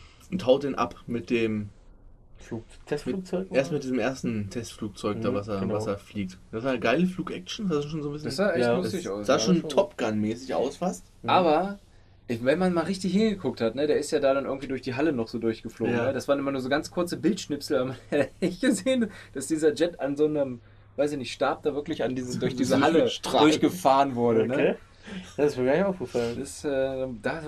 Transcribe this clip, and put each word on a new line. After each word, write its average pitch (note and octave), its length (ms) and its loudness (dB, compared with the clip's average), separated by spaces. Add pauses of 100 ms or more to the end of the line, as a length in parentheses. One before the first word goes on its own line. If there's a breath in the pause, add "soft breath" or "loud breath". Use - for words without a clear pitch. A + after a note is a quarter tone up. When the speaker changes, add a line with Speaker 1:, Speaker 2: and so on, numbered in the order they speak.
(320 loud breath)
Speaker 1:
und F#2+ 140 -4
haut C3+ 180 4
den C3+ 120 -4
ab - 200 -2 (120)
mit A#2 220 -6
dem A2 400 0 (680)
Speaker 2:
Flug-, - 280 -12 (200)
Testflugzeug, F#3 640 -4
Speaker 1:
mit, - 80 0
erst C3+ 120 0
Speaker 2:
oder? D3 80 -2
Speaker 1:
mit C3+ 60 -4
diesem B2+ 160 -2
ersten A2+ 500 -4
Testflugzeug A2+ 720 -6
da, G#2 100 0
Speaker 2:
Mhm, G2 40 -2
Speaker 1:
was G2+ 120 -4
er, G2+ 140 -4
Speaker 2:
genau. F#2+ 140 -2
Speaker 1:
was G#2+ 120 -2
er G2+ 100 -2
fliegt. - 400 -8 (140)
Das A2+ 120 -6
war C3+ 80 0
eine B2 80 -2
geile D3 280 4
Flug-Action, - 600 -6
das D3 140 0
sah D3 60 -6
schon D#3 140 -6
so D3 60 -4
ein C#3+ 40 -6
bisschen, D3+ 140 -8
Speaker 3:
Das - 80 -4
sah G3 160 2
echt - 140 2
Speaker 2:
Ja. A#2+ 100 4
Speaker 3:
lustig F3+ 300 -2
Speaker 1:
das G2 80 -4
Speaker 3:
aus, G#2 140 -6
Speaker 1:
sah C3 60 6
Speaker 3:
ja. D#3 60 4
Speaker 1:
schon E3+ 220 4
Speaker 2:
schon. D#3 80 -6
Speaker 1:
Top - 280 2
Gun-mäßig A2 560 -2
aus A#2 240 0
fast. - 280 -4 (180)
Speaker 2:
Mhm. - 60 -6
Speaker 3:
Aber, F3 500 4 (480 soft breath)
ich, A#2+ 160 -4
wenn D3 160 4
man F#3 140 4
mal E3 100 2
richtig F#3 300 -2
hingeguckt G3 480 2
hat, - 140 2
ne, C#3+ 120 0
der C#3+ 100 4
ist D3 140 -2
ja D3 80 2
da C3+ 140 4
dann C3+ 120 0
irgendwie C3+ 220 -6
durch C3 140 -4
die B2+ 140 -4
Halle D3+ 180 2
noch A#2 160 -2
so A#2 100 -4
durchgeflogen, A2+ 560 -2
Speaker 1:
Ja. A#2+ 120 0
Speaker 3:
ne? C3+ 60 0
Das B2 140 -4
waren C#3+ 120 4
immer C#3 120 -2
nur C3+ 100 -2
so B2+ 80 -4
ganz D3+ 220 -2
kurze F3 260 -2
Bildschnipsel, D3 600 -2
aber B2+ 100 2
man B2+ 80 -8 (160)
<laughs> D3 100 2
hat - 80 0 (120)
echt F#3 200 -2
gesehen, B3+ 480 2 (240 loud breath)
dass C3+ 140 -8
dieser D#3 260 4
Jet F3 260 0
an C#3 180 -2
so D3+ 80 4
einem, C#3 340 0 (380 soft breath)
weiß D3 160 2
ich D3 40 -4
nicht, B2 160 -6
Stab C#3+ 300 0
da D3 100 0
wirklich D3 300 -4
an B2+ 120 -2
diesen, B2 240 -6
durch - 160 0
Speaker 1:
<laughs> - 20 -6
Speaker 3:
diese B2+ 200 2
Speaker 1:
So C#3 60 4
Speaker 3:
Halle D#3 200 6
Speaker 1:
ein A#2 60 2
Strahl. - 320 0
Speaker 3:
durchgefahren C#3 760 4
wurde, A#2 280 4
Speaker 2:
Okay. A#2+ 140 0
Speaker 3:
ne? F#3+ 200 2 (600 loud breath)
Speaker 2:
Das D3 160 4
ist B2 40 -6
mir B2+ 80 2
gar C3 120 4
nicht F#3+ 80 4
aufgefallen. A#2+ 520 -2
Speaker 3:
Das, C#3 280 -10
äh, C3+ 420 -2 (140)
da, D3 260 -4